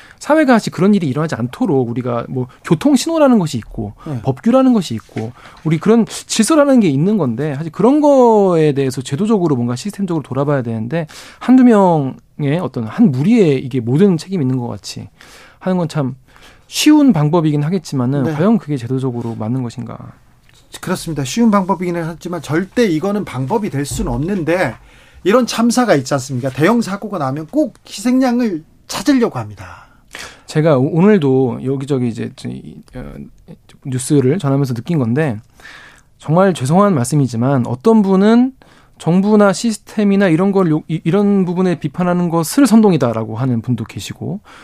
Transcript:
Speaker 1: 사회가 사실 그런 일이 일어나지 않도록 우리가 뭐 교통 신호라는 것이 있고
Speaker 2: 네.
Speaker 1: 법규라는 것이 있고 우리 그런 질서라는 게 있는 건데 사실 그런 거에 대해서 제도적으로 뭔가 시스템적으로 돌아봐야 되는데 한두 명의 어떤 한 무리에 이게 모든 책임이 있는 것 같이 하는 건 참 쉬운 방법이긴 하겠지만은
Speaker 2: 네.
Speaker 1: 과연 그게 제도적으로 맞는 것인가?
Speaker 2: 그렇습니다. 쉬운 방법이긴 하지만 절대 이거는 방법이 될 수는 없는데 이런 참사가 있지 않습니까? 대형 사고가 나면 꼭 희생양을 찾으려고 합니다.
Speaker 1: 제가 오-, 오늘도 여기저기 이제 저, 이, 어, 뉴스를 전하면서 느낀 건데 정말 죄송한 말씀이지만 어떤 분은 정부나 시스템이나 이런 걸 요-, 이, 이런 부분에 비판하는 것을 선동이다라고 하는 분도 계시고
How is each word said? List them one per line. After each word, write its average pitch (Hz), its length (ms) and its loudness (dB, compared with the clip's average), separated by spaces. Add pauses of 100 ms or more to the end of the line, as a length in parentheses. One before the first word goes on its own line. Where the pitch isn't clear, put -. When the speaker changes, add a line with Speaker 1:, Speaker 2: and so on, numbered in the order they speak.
(180)
Speaker 1:
사회가 285 360 2
사실 - 180 0
그런 196 220 2
일이 170 140 0
일어나지 147 280 -4
않도록 131 520 -2
우리가 120 400 -6
뭐 127 200 -6 (160)
교통 254 320 2
신호라는 294 420 2
것이 160 180 -2
있고 107 360 -10 (120)
Speaker 2:
네. 139 180 -8
Speaker 1:
법규라는 254 500 2
것이 196 220 -2
있고 110 360 -10 (320)
우리 160 160 0
그런 208 280 2
질서라는 285 760 2
게 202 80 4
있는 160 300 0
건데 139 360 -2
사실 160 160 -8
그런 254 300 2
거에 214 720 4
대해서 135 280 -2
제도적으로 175 540 0
뭔가 120 220 -2
시스템적으로 175 480 -6
돌아봐야 139 380 -2
되는데 117 440 -6 (320)
한두 262 240 4
명의 165 960 2
어떤 131 240 -6
한 156 280 2
무리에 170 420 2
이게 131 240 -4
모든 151 380 2
책임이 185 260 -4
있는 131 160 0
것 120 80 -6
같이 107 420 -12 (520)
하는 185 180 -2
건 175 100 -2
참 135 280 -4 (500)
쉬운 294 460 4
방법이긴 151 500 0
하겠지만은 143 600 -2
Speaker 2:
네. 165 80 -2
Speaker 1:
과연 185 260 2
그게 147 180 -6
제도적으로 120 600 -6
맞는 113 260 -4
것인가? 117 360 -12 (840)
Speaker 2:
그렇습니다. 156 440 -6
쉬운 226 280 2
방법이긴 180 440 -2
하지만 170 460 -8
절대 185 440 -2
이거는 190 380 -2
방법이 156 460 -4
될 139 140 -4
수는 135 280 -6
없는데 160 600 -2 (500)
이런 226 220 2
참사가 226 500 2
있지 135 180 -2
않습니까? 131 340 -6
대형 160 320 0
사고가 196 380 -8
나면 143 300 -6
꼭 285 260 -2 (120)
희생양을 240 800 -2 (220)
찾으려고 240 520 0
합니다. 104 500 -14 (580)
Speaker 1:
제가 156 320 2
오-, 127 80 2 (100)
오늘도 135 680 4
여기저기 135 440 -2
이제 113 280 -8
저, - 120 -12
이, 76 280 -14 (180)
어, 71 200 -14 (680)
뉴스를 131 540 0
전하면서 135 360 0
느낀 151 240 -4
건데 127 380 0 (800)
정말 180 360 2
죄송한 180 400 2
말씀이지만 127 720 0
어떤 220 360 2
분은 214 500 4 (440)
정부나 202 560 4
시스템이나 208 760 0
이런 180 240 2
걸 185 180 2
요-, 151 180 0
이, 160 160 -4
이런 202 400 2
부분에 180 360 -2
비판하는 175 500 -2
것을 165 360 2
선동이다라고 135 720 2
하는 120 240 -2
분도 117 240 -4
계시고 - 560 -12 (240)